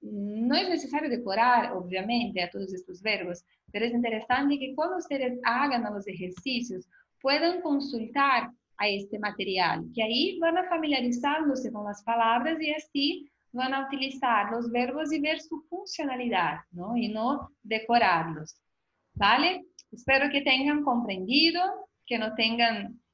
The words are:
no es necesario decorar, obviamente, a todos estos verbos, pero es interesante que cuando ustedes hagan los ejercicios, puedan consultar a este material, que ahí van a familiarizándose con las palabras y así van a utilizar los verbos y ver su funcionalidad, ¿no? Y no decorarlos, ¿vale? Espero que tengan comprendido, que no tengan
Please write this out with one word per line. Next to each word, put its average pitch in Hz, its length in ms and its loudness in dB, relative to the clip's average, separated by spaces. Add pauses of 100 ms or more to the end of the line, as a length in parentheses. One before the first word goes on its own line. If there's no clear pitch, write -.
no 214 560 -2
es 370 120 2
necesario 302 400 -2
decorar, 233 640 2
obviamente, 190 680 -2
a 175 80 -4
todos 190 240 -8
estos 185 260 -14
verbos, 190 440 -4 (260)
pero 208 140 -2
es 233 80 0
interesante 247 680 0
que 262 160 -6
cuando 339 220 -2
ustedes 262 480 -2
hagan 240 500 0
los 202 140 -8
ejercicios, 185 800 -6 (320)
puedan 330 400 2
consultar 269 880 0 (300)
a 208 80 2
este 202 300 -4
material, 190 680 0 (100)
que 226 80 0
ahí 294 380 0
van 330 180 2
a 359 100 0
familiarizándose 285 1040 0
con 208 120 -8
las 202 180 -8
palabras 233 580 2
y 302 120 0
así 311 580 -2 (220)
van 254 220 -2
a 269 120 -2
utilizar 262 680 0
los 233 180 -4
verbos 269 420 0
y 302 80 0
ver 311 200 0
su - 280 -10
funcionalidad, 247 880 -2 (120)
¿no? 185 260 -6
Y 208 120 2
no 226 420 -2 (120)
decorarlos, 190 1000 2 (540)
¿vale? 285 500 4 (260)
Espero 269 400 2
que 285 120 0
tengan 285 420 2
comprendido, 240 760 2 (460)
que 240 120 -2
no 220 160 -2
tengan 226 680 0 (140)